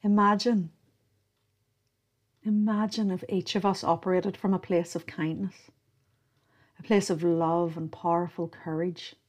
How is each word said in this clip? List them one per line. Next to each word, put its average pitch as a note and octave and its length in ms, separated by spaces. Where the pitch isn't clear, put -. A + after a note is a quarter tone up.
Imagine, G#3 640
imagine G#3 680
if F3+ 160
each F3+ 300
of F#3+ 80
us G3 180
operated F#3 540
from G3 160
a F#3 60
place E3+ 360
of E3 120
kindness, D#3+ 480
a E3+ 40
place G3+ 260
of E3 140
love E3+ 560
and D#3+ 120
powerful E3+ 560
courage. E3 680